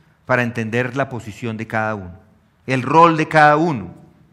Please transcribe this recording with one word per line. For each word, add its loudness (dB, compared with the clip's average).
para 2
entender -4
la -2
posición -10
de -10
cada -4
uno, -14
el -2
rol 4
de -2
cada 6
uno. -2